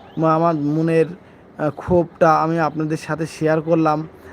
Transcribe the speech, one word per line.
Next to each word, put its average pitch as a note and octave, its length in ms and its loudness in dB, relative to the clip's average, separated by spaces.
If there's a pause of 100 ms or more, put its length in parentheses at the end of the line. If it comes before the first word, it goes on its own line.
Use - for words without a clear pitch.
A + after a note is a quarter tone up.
(160)
আমার D#3+ 380 2
মনের, D#3+ 520 0
আহ, - 640 -10
ক্ষোভটা E3 720 2
আমি E3 160 -2
আপনাদের D#3 380 -2
সাথে D#3 300 -6
শেয়ার D#3 360 -2
করলাম। D#3+ 460 0 (240)